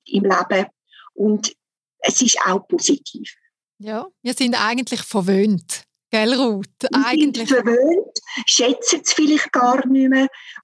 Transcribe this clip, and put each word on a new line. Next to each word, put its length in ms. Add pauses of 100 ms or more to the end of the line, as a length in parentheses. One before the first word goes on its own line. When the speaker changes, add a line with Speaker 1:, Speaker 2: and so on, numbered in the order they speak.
Speaker 1:
im 180
Leben. 440 (460)
Und 400 (460)
es 220
ist 240
auch 220
positiv. 680 (440)
Speaker 2:
Ja, 280 (140)
wir 120
sind 220
eigentlich 460
verwöhnt. 840 (260)
Gell, 240
Ruth? 340 (120)
Speaker 1:
Wir 100
sind 160
Speaker 2:
Eigentlich. 440
Speaker 1:
verwöhnt, 680 (280)
schätzen 580
es 80
vielleicht 400
gar 340
nicht 240
mehr. 200 (340)